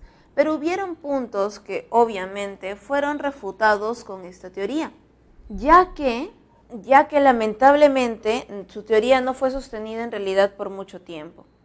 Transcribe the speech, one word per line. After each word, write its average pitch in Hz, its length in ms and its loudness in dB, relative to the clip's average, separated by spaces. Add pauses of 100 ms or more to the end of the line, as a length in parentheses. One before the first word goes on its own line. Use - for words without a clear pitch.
(340)
Pero 311 200 2
hubieron 349 420 -6
puntos 214 640 -6
que - 300 -10
obviamente 202 840 -2
fueron 285 420 -4
refutados 214 840 -2
con 190 200 -16
esta 180 260 -18
teoría, 226 420 -6 (580)
ya 311 440 4
que, 277 380 -4 (380)
ya 262 360 4
que 294 140 0
lamentablemente 247 1300 4 (220)
su 208 140 -14
teoría 247 380 4
no 254 140 -4
fue 262 160 -2
sostenida 226 520 -10
en 233 80 -8
realidad 196 440 0
por 202 160 -10
mucho 190 320 -14
tiempo. 165 420 -16 (200)